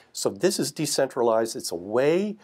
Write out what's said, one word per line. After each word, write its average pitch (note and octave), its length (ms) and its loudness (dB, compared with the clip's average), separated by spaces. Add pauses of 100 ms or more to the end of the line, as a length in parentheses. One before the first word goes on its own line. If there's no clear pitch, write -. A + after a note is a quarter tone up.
(140)
So - 160 -4
this C3+ 300 0
is C#3+ 120 -2
decentralized. A#2+ 840 0
It's - 160 -8
a F2+ 40 -6
way C#3+ 680 0